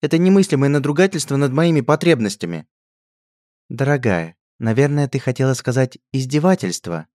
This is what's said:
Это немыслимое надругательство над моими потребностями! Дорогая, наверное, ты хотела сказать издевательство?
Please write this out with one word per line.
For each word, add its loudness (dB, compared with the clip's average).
Это 0
немыслимое 4
надругательство 0
над 0
моими 2
потребностями! 0
Дорогая, -2
наверное, 0
ты -4
хотела -2
сказать -2
издевательство? -2